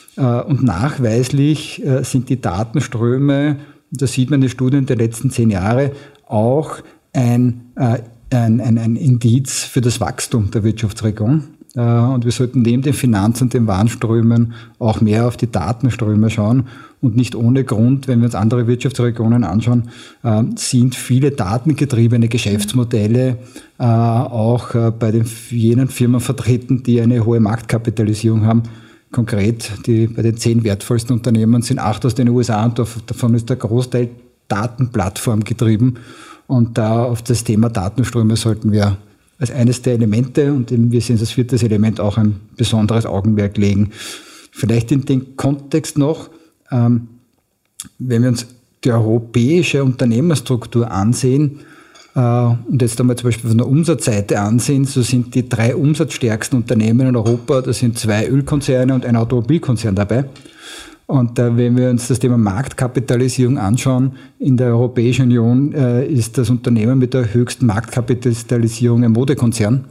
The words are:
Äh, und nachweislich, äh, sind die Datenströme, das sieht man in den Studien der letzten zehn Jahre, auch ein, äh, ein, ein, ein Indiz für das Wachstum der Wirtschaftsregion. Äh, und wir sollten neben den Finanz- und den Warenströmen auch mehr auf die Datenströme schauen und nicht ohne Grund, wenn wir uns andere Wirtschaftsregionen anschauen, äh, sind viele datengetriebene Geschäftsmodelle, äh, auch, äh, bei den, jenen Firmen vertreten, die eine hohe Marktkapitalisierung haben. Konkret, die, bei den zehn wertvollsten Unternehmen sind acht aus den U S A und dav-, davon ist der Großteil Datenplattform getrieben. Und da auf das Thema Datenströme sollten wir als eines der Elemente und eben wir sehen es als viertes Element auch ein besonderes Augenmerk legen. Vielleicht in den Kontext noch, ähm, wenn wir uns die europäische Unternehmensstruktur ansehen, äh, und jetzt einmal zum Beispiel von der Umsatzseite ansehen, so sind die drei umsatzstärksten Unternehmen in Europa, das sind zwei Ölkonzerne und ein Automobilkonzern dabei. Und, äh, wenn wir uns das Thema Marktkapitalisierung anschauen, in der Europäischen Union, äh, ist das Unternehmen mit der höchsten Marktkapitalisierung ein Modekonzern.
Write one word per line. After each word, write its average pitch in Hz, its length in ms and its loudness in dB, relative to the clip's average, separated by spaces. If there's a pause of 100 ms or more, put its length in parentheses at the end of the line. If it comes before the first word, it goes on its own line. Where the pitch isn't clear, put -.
(160)
Äh, - 60 -4
und 123 400 0
nachweislich, 131 1200 0
äh, 139 200 0
sind 127 260 -4
die 131 100 -2
Datenströme, 127 1160 -2 (340)
das 127 240 -4
sieht 127 160 0
man 147 80 2
in 131 80 4
den 120 40 -2
Studien 131 360 0
der 127 100 -2
letzten 117 340 -2
zehn 113 200 0
Jahre, 117 420 0 (340)
auch 123 500 -2 (360)
ein, 120 540 0 (100)
äh, 131 220 0 (320)
ein, 117 320 2
ein, 117 160 2
ein 113 180 -2
Indiz 123 680 0
für - 180 -2
das 117 180 -2
Wachstum 101 500 -4
der 104 140 -2
Wirtschaftsregion. 110 800 -2 (300)
Äh, 123 60 -4
und 120 440 2
wir 120 80 0
sollten 127 300 0
neben 120 200 2
den 143 120 0
Finanz- 113 480 0
und 120 100 0
den 120 140 2
Warenströmen 117 880 2 (240)
auch 110 220 -2
mehr 110 260 2
auf 120 100 -2
die 120 140 -2
Datenströme 107 800 0
schauen 120 360 0 (340)
und 117 140 0
nicht 113 220 0
ohne 123 260 2
Grund, 127 460 0
wenn 120 120 2
wir 120 40 2
uns 120 100 -2
andere 113 320 0
Wirtschaftsregionen 120 760 0
anschauen, 113 460 0 (320)
äh, 110 200 0 (140)
sind 123 380 0
viele 131 360 0
datengetriebene 117 1000 0
Geschäftsmodelle, 117 1120 0 (400)
äh, 127 60 -4
auch, 117 920 0
äh, 117 160 2
bei 113 200 -2
den, 113 160 2 (240)
jenen 120 380 2
Firmen 123 320 0
vertreten, 123 640 -2
die 120 180 2
eine 117 240 2
hohe 117 140 2
Marktkapitalisierung 110 1080 0
haben. 113 160 4 (500)
Konkret, 113 580 -2 (160)
die, 113 200 2
bei 113 160 -4
den 113 160 0
zehn 117 260 0
wertvollsten 113 500 -2
Unternehmen 117 480 2
sind 131 160 -2
acht - 260 -4
aus 120 100 0
den 123 160 2
U 123 100 2
S 113 100 -2
A 107 140 0
und 120 140 0
dav-, 113 280 -4
davon 117 280 0
ist 117 140 -2
der 127 80 -2
Großteil 123 520 -2 (400)
Datenplattform 107 960 -2
getrieben. 113 500 0 (520)
Und 117 320 0
da 113 260 0
auf 117 180 -4
das - 220 -2
Thema 113 240 2
Datenströme 113 680 0
sollten 110 360 -2
wir 101 240 2 (420)
als 131 140 -4
eines 127 300 0
der 127 120 0
Elemente 120 580 0
und 127 200 -2
eben 117 180 2
wir 120 100 2
sehen 120 140 0
es 110 80 0
als 113 80 -4
viertes 117 320 0
Element 107 380 2
auch 104 180 -2
ein 107 220 0 (160)
besonderes 113 500 0
Augenmerk 101 500 0
legen. 101 360 2 (580)
Vielleicht 113 400 -2
in 139 140 0
den 131 320 -4
Kontext 143 600 -4
noch, 147 320 -2 (440)
ähm, 120 360 2 (920)
wenn 120 220 0
wir 127 80 2
uns 117 160 -2 (360)
die 131 80 2
europäische 120 920 2
Unternehmensstruktur 123 1080 0
ansehen, 127 720 0 (560)
äh, 139 40 2
und 120 640 0
jetzt 117 180 -2
einmal 123 140 2
zum 120 140 -2
Beispiel 117 200 -2
von 113 100 4
der - 100 2
Umsatzseite 135 720 0
ansehen, 120 460 2
so 131 160 -2
sind 120 340 0
die 127 120 0
drei 117 280 0
umsatzstärksten 139 800 0
Unternehmen 117 480 2
in 127 80 2
Europa, 117 460 0
das 127 180 -4
sind 120 180 0
zwei 107 300 -2
Ölkonzerne 139 640 0
und 127 140 -2
ein 120 80 2
Automobilkonzern 117 800 0
dabei. 101 300 0 (840)
Und, 120 300 0
äh, 120 180 2
wenn 120 200 2
wir 127 120 2
uns 120 200 -2
das 127 100 0
Thema 123 180 2
Marktkapitalisierung 120 1200 0
anschauen, 127 600 0 (220)
in 135 200 2
der 127 100 2
Europäischen 120 540 2
Union, 123 500 2
äh, 127 320 0
ist 120 320 -2
das 120 140 0
Unternehmen 120 480 2
mit 123 160 2
der 120 180 0
höchsten 120 320 0
Marktkapitalisierung 117 1400 0
ein 117 100 4
Modekonzern. 120 800 0